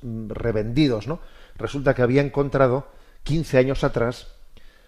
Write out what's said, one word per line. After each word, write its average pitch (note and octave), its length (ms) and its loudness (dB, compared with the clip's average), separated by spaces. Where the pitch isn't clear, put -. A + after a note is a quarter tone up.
mm, A2+ 260 -8
revendidos, A#2 800 0
¿no? D#3+ 120 -6
Resulta C3+ 400 0
que B2 80 2
había B2+ 180 4
encontrado, C#3 680 0
quince - 340 0
años C3 260 2
atrás, - 520 -2